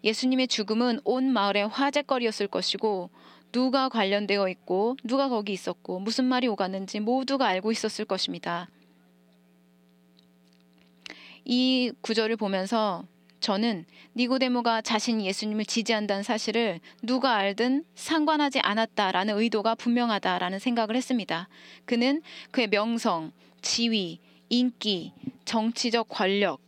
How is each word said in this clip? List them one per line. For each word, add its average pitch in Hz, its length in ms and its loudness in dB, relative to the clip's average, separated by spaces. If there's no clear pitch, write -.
예수님의 254 440 2
죽음은 226 560 0
온 262 280 2
마을의 202 360 2
화제거리였을 262 800 0
것이고 190 640 -2
누가 262 360 2
관련되어 202 640 2
있고 202 540 -2
누가 269 260 0
거기 208 240 -2
있었고 185 460 -6
무슨 226 260 0
말이 254 220 2
오가는지 190 540 -2
모두가 262 440 0
알고 196 260 0
있었을 220 340 -4
것입니다. 175 600 -4
이 254 460 4
구절을 220 340 0
보면서 196 720 0
저는 208 460 0
니고데모가 240 680 2
자신이 220 460 0
예수님을 214 380 -2
지지한다는 208 580 0
사실을 214 560 -2
누가 247 320 2
알든 226 580 0
상관하지 302 680 0
않았다라는 208 760 0
의도가 220 380 2
분명하다라는 196 840 0
생각을 226 380 0
했습니다. 202 520 -2
그는 254 380 2
그의 240 180 0
명성, 208 640 0
지위, 214 580 0
인기, 214 640 0
정치적 226 640 -2
권력, 196 580 0